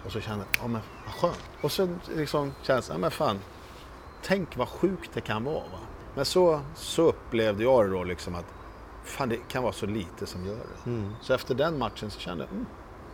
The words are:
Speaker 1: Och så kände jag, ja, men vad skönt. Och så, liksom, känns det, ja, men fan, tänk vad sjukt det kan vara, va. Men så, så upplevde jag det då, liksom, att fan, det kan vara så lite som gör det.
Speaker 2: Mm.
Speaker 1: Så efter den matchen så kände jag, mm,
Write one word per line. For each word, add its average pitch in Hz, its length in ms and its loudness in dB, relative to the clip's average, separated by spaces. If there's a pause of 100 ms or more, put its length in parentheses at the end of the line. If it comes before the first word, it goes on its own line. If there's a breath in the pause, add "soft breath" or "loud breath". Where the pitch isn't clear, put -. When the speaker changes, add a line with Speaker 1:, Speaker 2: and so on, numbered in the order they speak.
Speaker 1:
Och 104 60 -6
så 110 80 -2
kände 104 320 -4
jag, - 120 -6
ja, 123 40 -2
men 117 120 0 (260)
vad - 80 -8
skönt. - 260 0 (220)
Och 147 100 0
så, 190 160 2 (280)
liksom, 147 360 0 (100)
känns 123 260 4
det, - 60 -4
ja, 160 40 -2
men 175 120 2
fan, 117 280 2 (840 loud breath)
tänk 185 340 0
vad 123 120 2
sjukt - 460 0
det 117 60 -2
kan 110 240 0
vara, 147 100 0
va. - 240 -4 (360)
Men 139 100 0
så, 165 360 8 (140)
så - 280 2
upplevde 110 600 4
jag 123 220 10
det 95 40 2
då, 92 140 2
liksom, 87 300 -4
att 87 120 -6 (580)
fan, - 240 -2
det 117 80 2 (120)
kan 131 140 0
vara 110 100 2
så - 140 -4
lite 101 400 -4
som 90 200 -6
gör 104 100 -4 (280)
det. 123 60 -2
Speaker 2:
Mm. 107 220 -2 (100)
Speaker 1:
Så 131 120 2
efter 127 200 0
den 151 240 2
matchen 110 320 -2
så - 100 -10
kände 82 240 -4
jag, - 80 -8
mm, 226 140 -2 (480)